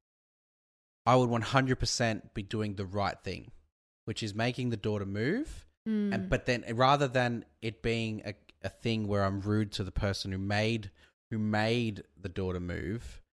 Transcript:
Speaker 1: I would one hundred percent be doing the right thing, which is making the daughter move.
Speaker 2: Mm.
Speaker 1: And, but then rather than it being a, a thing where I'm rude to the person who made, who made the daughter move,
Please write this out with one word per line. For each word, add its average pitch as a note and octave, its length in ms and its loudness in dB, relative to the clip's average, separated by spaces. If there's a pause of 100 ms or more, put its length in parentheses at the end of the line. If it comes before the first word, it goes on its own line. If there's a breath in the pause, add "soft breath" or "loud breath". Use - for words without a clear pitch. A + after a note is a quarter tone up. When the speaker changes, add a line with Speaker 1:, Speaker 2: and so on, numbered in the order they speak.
(1040)
Speaker 1:
I A#2+ 100 8
would B2 140 6
one A#2 120 0
hundred C3 380 2
percent - 540 -2
be G#2+ 100 -6
doing G#2 320 -4
the G2 100 -4
right F#2+ 380 -2
thing, F#2+ 280 -8 (540)
which - 180 -4
is G#2 100 -4
making B2 360 -2
the A#2 80 0
daughter G#2 280 -2
move. B2 600 -2 (220)
Speaker 2:
Mm. G#3 260 0
Speaker 1:
And, F#3+ 160 -4
but C#3 180 0
then B2 260 0
rather C3+ 340 6
than A#2+ 380 0 (160)
it A2 220 -6
being A2+ 420 0
a, G#2 80 -6 (300)
a F#2+ 60 -6
thing A2 380 -2
where G2+ 160 2
I'm G2 180 2
rude G#2 320 2
to G#2+ 100 -4
the F#2 80 -6
person G2 400 -2
who F#2+ 80 -2
made, G#2 500 0 (400 soft breath)
who A2+ 80 -4
made G#2+ 640 0 (160)
the F#2 100 -8
daughter F2+ 300 -2
move, F2 640 -6 (140)